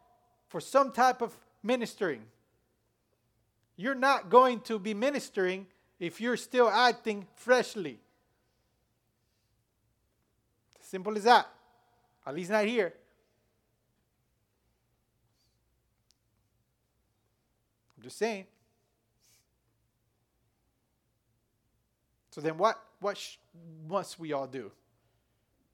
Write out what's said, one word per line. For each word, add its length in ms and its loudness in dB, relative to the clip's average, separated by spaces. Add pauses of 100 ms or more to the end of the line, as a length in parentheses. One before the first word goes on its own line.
(500)
for 100 -8
some 320 2
type 300 2
of 160 -8 (260)
ministering. 640 -4 (1500)
You're 180 -4
not 340 0
going 320 8
to 160 -4
be 160 -4
ministering 760 -2 (300)
if 220 -8
you're 160 -2
still 320 2
acting 580 0 (100)
fleshly. 680 0 (2750)
Simple 340 -6
as 80 -6
that. 240 6 (800)
At 100 -8
least 140 -8
not 160 2
here. 280 -2 (4000)
I'm 80 -20
just 140 -18
saying. 280 -6 (3750)
So 100 -16
then 160 -4
what, 200 2 (220)
what 180 -4
sh-, 200 -16 (500)
must 320 -6
we 140 -6
all 120 -4
do? 240 -10 (1040)